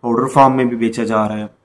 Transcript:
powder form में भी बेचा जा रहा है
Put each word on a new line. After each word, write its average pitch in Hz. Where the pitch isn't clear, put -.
powder 120
form 135
में 127
भी 120
बेचा 113
जा 107
रहा 107
है 107